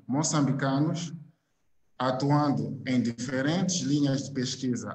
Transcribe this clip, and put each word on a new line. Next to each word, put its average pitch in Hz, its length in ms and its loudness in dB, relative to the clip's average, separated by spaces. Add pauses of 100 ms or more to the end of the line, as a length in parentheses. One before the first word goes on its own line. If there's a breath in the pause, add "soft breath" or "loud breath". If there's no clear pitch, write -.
moçambicanos 143 1080 0 (840)
atuando 139 880 0
em 127 140 2
diferentes 135 800 0
linhas 135 440 2
de - 80 -10
pesquisa 123 640 -4